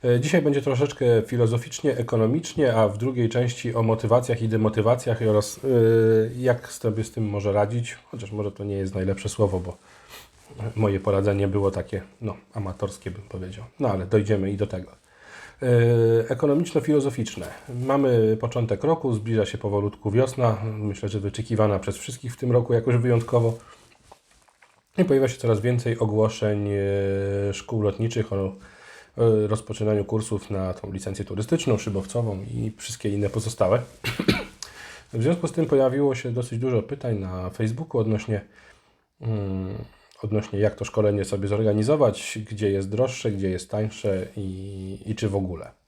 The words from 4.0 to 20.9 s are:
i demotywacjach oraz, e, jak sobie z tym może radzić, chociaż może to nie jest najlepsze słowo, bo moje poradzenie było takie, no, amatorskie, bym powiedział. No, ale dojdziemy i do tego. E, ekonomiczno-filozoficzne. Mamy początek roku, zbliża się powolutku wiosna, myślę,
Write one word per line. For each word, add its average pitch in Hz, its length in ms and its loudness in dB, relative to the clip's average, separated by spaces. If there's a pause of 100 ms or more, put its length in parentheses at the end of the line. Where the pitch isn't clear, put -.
i 113 80 0
demotywacjach 110 800 2
oraz, 104 340 2
e, 135 40 -2 (720)
jak 123 340 0
sobie 110 320 -2
z - 80 -8
tym 110 180 -2
może 101 240 -2
radzić, 113 440 0 (140)
chociaż 104 200 -12
może 104 200 -4
to 101 120 -12
nie 101 120 -4
jest 98 200 -4
najlepsze 95 340 -2
słowo, 95 300 0
bo 90 180 -10 (1000)
moje 104 240 2
poradzenie 98 480 2
było 98 240 2
takie, 92 300 -6 (200)
no, 107 160 -6 (160)
amatorskie, 101 580 -8
bym 95 100 -12
powiedział. 95 440 -12 (140)
No, 131 100 0
ale 92 160 -2
dojdziemy 101 460 2
i 101 60 -4
do 101 100 -2
tego. 92 240 -10 (720)
E, 117 680 4
ekonomiczno-filozoficzne. 143 1160 0 (400)
Mamy 123 520 4
początek 117 460 -2
roku, 147 300 0
zbliża 110 320 0
się 104 120 -8
powolutku 101 540 -2
wiosna, 120 520 2
myślę, 104 460 -4